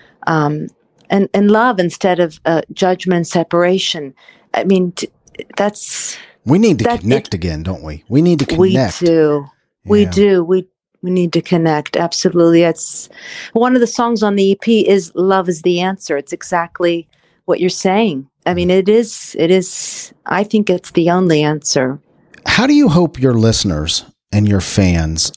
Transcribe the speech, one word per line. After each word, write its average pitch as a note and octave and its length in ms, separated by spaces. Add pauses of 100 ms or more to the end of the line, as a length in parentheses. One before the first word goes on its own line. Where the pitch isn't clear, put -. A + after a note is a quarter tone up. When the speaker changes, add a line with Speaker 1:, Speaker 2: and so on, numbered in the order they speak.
(260)
Speaker 1:
um, D3+ 420 (440)
and, G3 240
and G#3 160
love A3 280
instead F3 400
of, E3 260
uh, E3 160 (120)
judgment F#3 440
and E3+ 100
separation. F3 880 (400)
I A2+ 80
mean, F#3 300
t-, - 160 (480)
that's - 600 (280)
Speaker 2:
We D3 120
need G#3 220
to - 60
Speaker 1:
that A#3 160
Speaker 2:
connect - 260
Speaker 1:
it - 80
Speaker 2:
again, E2 260
don't F2 220
we? D#2 260
We C#3 140
need F3 160
to C#3 160
Speaker 1:
We F#3 160
Speaker 2:
connect. - 300
Speaker 1:
do. D#3 440 (380)
We G3+ 200
Speaker 2:
Yeah. F#3 60
Speaker 1:
do. F#3+ 340
We, F#3 240 (340)
we F3+ 100
need F3+ 220
to E3 80
connect. D#3+ 560
Absolutely. E3+ 680
It's - 460 (440)
one B3 220
of B3 60
the A#3 60
songs A#3 360
on G3+ 120
the G3+ 160
E G3 40
P A3 320
is F#3+ 260
Love F#3+ 340
Is E3 140
the F3 200
Answer. F#3 360
It's - 160
exactly E3+ 720 (380)
what - 140
you're F3+ 100
saying. F#3 580 (200)
I F3 80
mean, F3 140
Speaker 2:
Mm. F#3 100
Speaker 1:
it F#3+ 100
is, A3 480
it E3 140
is, - 600 (140)
I F#3+ 180
think G#3 260
it's F3+ 220
the E3+ 200
only E3+ 320
answer. D3 560 (480)
Speaker 2:
How - 180
do C#4+ 80
you D4 160
hope E3 300
your B2+ 160
listeners G2+ 720 (260)
and G#2 160
your G2+ 140
fans E2 760